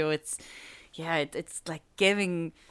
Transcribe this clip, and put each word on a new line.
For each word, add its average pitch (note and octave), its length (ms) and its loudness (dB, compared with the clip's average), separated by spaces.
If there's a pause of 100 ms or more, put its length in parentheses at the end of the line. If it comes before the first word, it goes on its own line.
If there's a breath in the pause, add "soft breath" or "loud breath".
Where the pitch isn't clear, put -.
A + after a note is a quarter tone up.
know, D#3 80 2
it's, - 280 -2 (560 loud breath)
yeah, E3 220 -2
it, D3 200 0
it's, - 320 -8
like, D#3+ 140 -8 (140)
giving F#3+ 560 4 (180 soft breath)